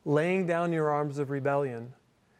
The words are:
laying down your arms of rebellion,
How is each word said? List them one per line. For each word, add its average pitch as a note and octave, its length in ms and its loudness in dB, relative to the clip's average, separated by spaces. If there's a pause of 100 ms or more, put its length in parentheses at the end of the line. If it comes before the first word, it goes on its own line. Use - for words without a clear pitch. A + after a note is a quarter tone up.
laying E3+ 420 2
down E3+ 260 0
your D#3 180 2
arms D3 280 -2
of C#3 120 -4
rebellion, C3+ 640 -2 (460)